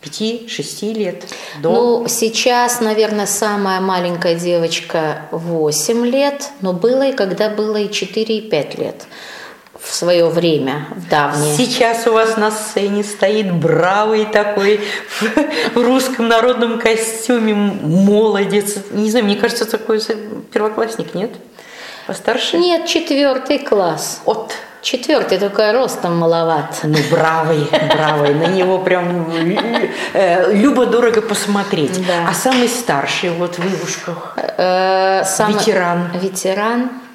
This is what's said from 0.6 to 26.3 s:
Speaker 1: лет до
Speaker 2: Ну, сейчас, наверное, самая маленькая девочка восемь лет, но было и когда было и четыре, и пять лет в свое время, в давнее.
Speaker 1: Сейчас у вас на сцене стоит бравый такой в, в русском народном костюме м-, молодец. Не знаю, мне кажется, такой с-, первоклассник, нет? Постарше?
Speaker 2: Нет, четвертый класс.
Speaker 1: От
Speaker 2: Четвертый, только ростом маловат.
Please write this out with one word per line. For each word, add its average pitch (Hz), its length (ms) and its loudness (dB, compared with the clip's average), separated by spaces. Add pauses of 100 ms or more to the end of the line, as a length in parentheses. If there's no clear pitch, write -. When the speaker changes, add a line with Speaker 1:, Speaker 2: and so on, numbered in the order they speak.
Speaker 1:
лет 185 320 -4 (360)
до - 100 2
Speaker 2:
Ну, 233 360 2
сейчас, 240 720 0
наверное, 214 460 2
самая 196 560 0
маленькая 175 540 0
девочка 165 920 -2
восемь 170 760 0
лет, 277 460 0 (100)
но 185 100 -2
было 247 380 2
и - 20 -2
когда 202 380 0
было 214 260 -4
и 202 160 -2
четыре, 220 460 -4
и 208 120 -8
пять - 300 -2
лет - 280 -8 (720)
в - 160 -12
свое 170 360 4
время, 151 680 0
в - 140 -12
давнее. 147 440 2
Speaker 1:
Сейчас 233 540 2
у 226 60 4
вас 220 240 2
на 214 120 2
сцене 202 540 -2
стоит 202 500 0
бравый 185 680 2
такой 208 560 2 (300)
в, - 140 -4 (520)
в 240 80 2
русском 254 460 2
народном 226 500 2
костюме 220 720 0
м-, 202 320 0
молодец. 202 920 2 (140)
Не 214 200 0
знаю, 226 140 2
мне 202 100 2
кажется, 233 300 0
такой 220 340 -2
с-, 214 160 -4 (380)
первоклассник, 214 600 -2
нет? 190 180 -6 (760)
Постарше? - 500 -2
Speaker 2:
Нет, 339 280 2
четвертый 277 720 0
класс. 180 640 0
Speaker 1:
От 220 300 -2 (280)
Speaker 2:
Четвертый, 247 580 0
только 214 340 2
ростом 190 440 0
маловат. 165 680 0